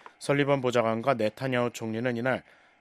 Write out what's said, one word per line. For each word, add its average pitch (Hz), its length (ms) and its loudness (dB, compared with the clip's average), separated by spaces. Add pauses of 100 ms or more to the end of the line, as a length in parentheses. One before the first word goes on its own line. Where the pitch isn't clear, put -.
(180)
설리번 139 440 2
보좌관과 117 520 2
네타냐후 120 600 0
총리는 117 440 -4
이날 120 240 -2 (400)